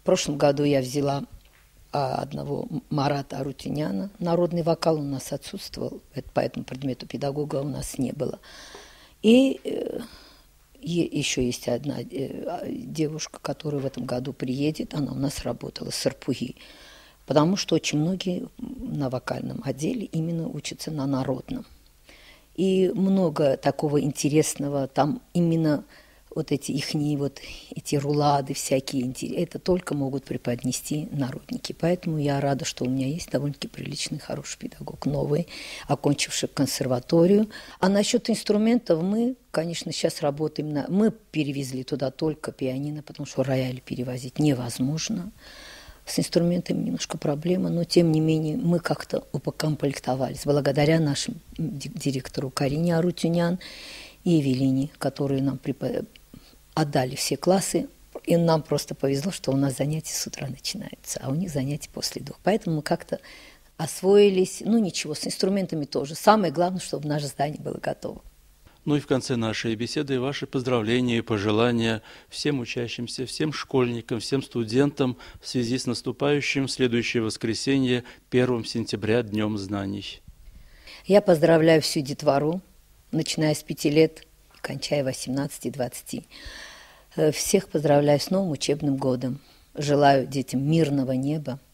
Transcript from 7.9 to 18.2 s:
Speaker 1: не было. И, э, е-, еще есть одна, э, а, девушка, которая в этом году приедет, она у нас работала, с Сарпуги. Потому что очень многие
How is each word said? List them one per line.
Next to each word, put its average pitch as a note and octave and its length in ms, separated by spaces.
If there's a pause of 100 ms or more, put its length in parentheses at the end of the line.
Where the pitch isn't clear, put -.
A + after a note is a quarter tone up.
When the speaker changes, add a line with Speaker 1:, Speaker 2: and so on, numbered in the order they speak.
Speaker 1:
не C3 120
было. - 300 (840)
И, C4 400
э, - 380 (800)
е-, E3+ 280 (100)
еще C#3 220
есть B2 280
одна, B2+ 320
э, - 480
а, - 180
девушка, - 760
которая C#3+ 400
в C3+ 60
этом B2+ 200
году B2+ 260
приедет, C#3 600
она C#3 200
у C3+ 40
нас C#3+ 280
работала, - 460
с - 40
Сарпуги. - 600 (680)
Потому E3+ 300
что - 180
очень D#3 240
многие F3+ 580